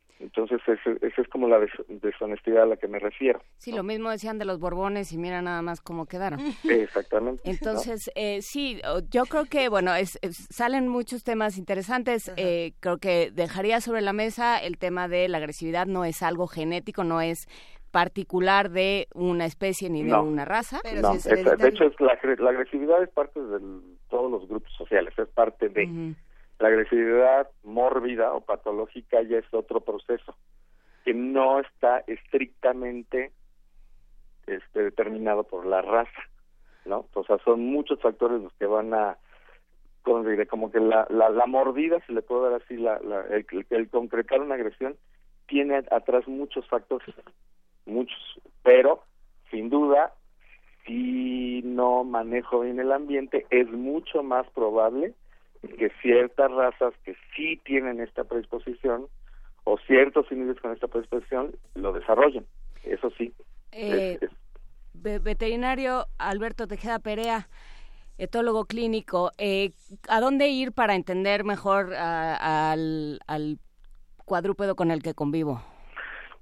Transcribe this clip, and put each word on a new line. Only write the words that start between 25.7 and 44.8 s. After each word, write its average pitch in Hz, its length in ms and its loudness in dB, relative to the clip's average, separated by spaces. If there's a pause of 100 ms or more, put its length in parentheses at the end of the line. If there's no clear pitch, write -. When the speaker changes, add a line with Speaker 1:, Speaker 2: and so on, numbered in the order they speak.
Speaker 2:
Ujú. 165 280 -6 (440)
Speaker 1:
la 110 100 4
agresividad 120 800 4 (160)
mórbida 123 680 0
o 135 80 -4
patológica 110 800 -2
ya 113 160 0
es 110 140 -4
otro 113 280 -2
proceso - 560 -6 (680)
que 117 100 0
no 131 460 2
está 123 460 0
estrictamente, 127 1300 -4 (1120)
este, 101 360 -4
determinado 107 600 0
por 90 220 -10
la 95 160 2
raza, 113 400 0 (600)
¿no? 101 300 -6
O 98 100 -4
sea, 104 200 2
son 117 160 4
muchos 143 400 -2
factores 117 420 0
los 92 120 -14
que 101 120 -4
van 107 280 0
a, 104 220 0 (840)
¿cómo 117 200 2
se 110 80 0
diré? 104 160 2
Como 110 240 -4
que 113 100 2
la, 110 300 4
la, 110 200 6
la 120 160 4
mordida, 135 600 2
si 127 60 -8
le 113 100 -2
puedo 123 280 0
dar 120 120 -2
así, 123 140 -12
la, 113 240 0
la, 101 220 -6
el, 104 240 -2 (240)
el 113 180 0
concretar 120 520 0
una 143 160 -4
agresión, 127 400 -6 (500)